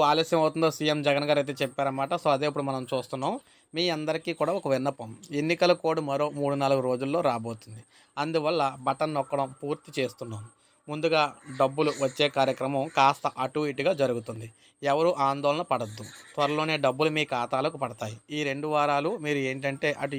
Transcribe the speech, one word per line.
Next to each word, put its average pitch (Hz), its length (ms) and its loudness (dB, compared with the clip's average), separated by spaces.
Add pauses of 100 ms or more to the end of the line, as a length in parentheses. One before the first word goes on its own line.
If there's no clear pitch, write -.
ఆలస్యం 160 360 4
అవుతుందో 156 340 2
సీఎం 151 300 2
జగన్ 143 220 4
గారు 147 120 4
అయితే 139 200 -2
చెప్పారన్నమాట. 135 500 -2 (120)
So, - 120 0
అదే 143 160 0
ఇప్పుడు 143 180 -4
మనం 131 140 -4 (100)
చూస్తున్నాం. 135 400 -2 (440)
మీ 175 80 0 (120)
అందరికీ 160 420 -2
కూడా 156 200 2
ఒక - 140 -6
విన్నపం, 127 380 -2 (300)
ఎన్నికల 170 320 4 (100)
కోడ్ 160 260 0
మరో 143 180 0 (120)
మూడు 139 240 0
నాలుగు 135 260 2
రోజుల్లో 135 400 -2
రాబోతుంది, 113 520 -6 (420)
అందువల్ల 156 380 0 (280)
బటన్ 151 300 -2
నొక్కడం 135 420 -2
పూర్తి 147 380 -8
చేస్తున్నాం. 120 440 -6 (480)
ముందుగా 156 300 2 (380)
డబ్బులు 143 320 2 (120)
వచ్చే 135 220 0 (100)
కార్యక్రమం 135 480 0 (140)
కాస్త 139 300 4 (160)
అటు 143 260 -2
ఇటుగా 143 220 0 (100)
జరుగుతుంది, 117 460 -2 (440)
ఎవరు 160 200 4 (180)
ఆందోళన 143 420 0
పడద్దు, 110 320 -4 (320)
త్వరలోనే 151 400 0 (100)
డబ్బులు 135 320 2
మీ 151 140 2
ఖాతాలకు 135 520 -2
పడతాయి. 113 320 -6 (220)
ఈ 151 120 -2
రెండు 143 260 -4
వారాలు 147 360 2 (140)
మీరు 147 140 0 (120)
ఏంటంటే 139 400 -2 (120)
అటు 143 160 -4